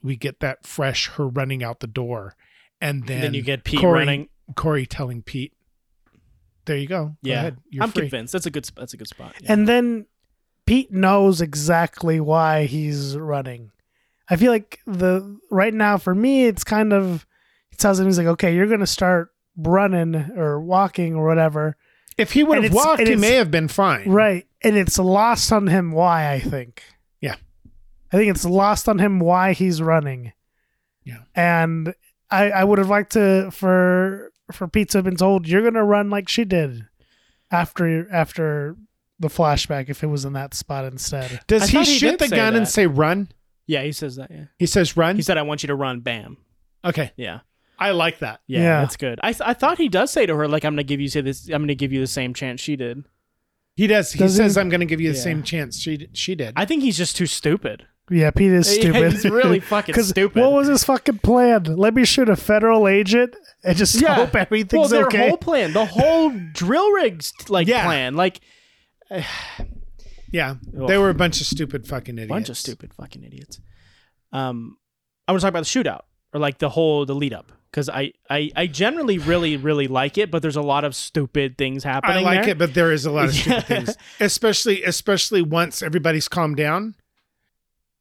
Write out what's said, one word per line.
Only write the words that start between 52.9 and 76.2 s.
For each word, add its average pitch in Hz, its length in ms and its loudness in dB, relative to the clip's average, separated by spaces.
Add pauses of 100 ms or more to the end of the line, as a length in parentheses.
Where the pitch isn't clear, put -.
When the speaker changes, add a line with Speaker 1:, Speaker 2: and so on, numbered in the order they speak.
Speaker 1:
He 202 120 2
does. 202 260 0
He - 60 -4
Speaker 3:
Does 190 140 4
he? 190 40 4
Speaker 1:
says, 208 200 4
"I'm 185 120 0
gonna 175 160 0
give 160 160 -4
you 160 100 0
the 139 60 -4
Speaker 2:
Yeah. 127 60 -8
Speaker 1:
same 156 200 -4
chance 151 360 -8
she 156 180 -6
d-, 147 160 -16
she - 220 -6
did." 117 200 -8
Speaker 2:
I 170 100 0
think 302 180 -2
he's 226 140 0
just 175 200 -4
too 180 80 0
stupid. 147 600 -4 (240)
Speaker 3:
Yeah, 160 220 4
Pete 196 200 4
is 180 160 4
Speaker 2:
<laughs> 196 100 4
Yeah, 226 40 2
Speaker 3:
stupid. 165 320 4
Speaker 2:
he's 208 120 -2
really 196 340 4
fucking 202 360 -4
Speaker 3:
<laughs> - 0 -
'Cause 226 140 2
Speaker 2:
stupid. 196 300 2
Speaker 3:
what 262 140 6
was 277 160 4
his 277 160 2
fucking 254 340 0
plan? 233 440 4
Let 185 320 2
me 247 100 6
shoot 247 240 4
a 196 80 6
federal 214 500 4
agent 214 480 4 (280)
and 180 120 2
just 208 240 2
Speaker 2:
Yeah. 302 140 4
Speaker 3:
hope 240 220 2
everything's 214 440 0
Speaker 2:
Well, 196 80 4
their 226 200 4
Speaker 3:
okay? 233 220 4
Speaker 2:
whole 330 80 2
plan, 254 360 -2
the 214 140 2
whole 311 420 4 (240)
drill 294 380 0
rigs, 240 420 -2 (160)
like, 180 180 0
Speaker 1:
Yeah. 233 160 2
Speaker 2:
plan, 139 320 -2
like, 180 240 0 (720)
<sighs> - 100 -8 (1120)
Speaker 1:
Yeah, 135 240 -2 (220)
Speaker 2:
Ugh. 135 100 -4
Speaker 1:
they 196 100 4
were 196 120 4
a 180 40 0
bunch 165 260 0
of 147 80 -6
stupid 139 400 -6
fucking 123 300 -10
idiots. 110 120 -10
Speaker 2:
Bunch 202 200 -6
of 117 80 -12
stupid - 360 -14
fucking - 300 -20
idiots. - 360 -20 (720)
Um, 127 460 -10 (500)
I - 40 -2
wanna 190 100 0
talk 190 80 0
about 170 160 -4
the - 140 -2
shootout, 131 220 -4 (320)